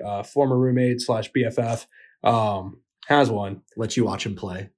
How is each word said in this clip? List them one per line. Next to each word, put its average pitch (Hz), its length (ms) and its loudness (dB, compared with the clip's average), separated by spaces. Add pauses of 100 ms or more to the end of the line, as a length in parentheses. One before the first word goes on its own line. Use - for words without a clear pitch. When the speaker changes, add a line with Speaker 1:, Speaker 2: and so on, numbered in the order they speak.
Speaker 1:
uh, 101 160 -4
former 131 340 2
roommate 123 440 2
slash 110 320 -2
B 127 120 2
F 113 140 -4
F, 117 300 -2 (340)
um, 104 580 0 (280)
has 143 200 6
one. 101 340 -4 (140)
Speaker 2:
Let 110 200 -4
you 123 80 4
watch 98 200 -4
him 101 120 -6
play. 95 420 -10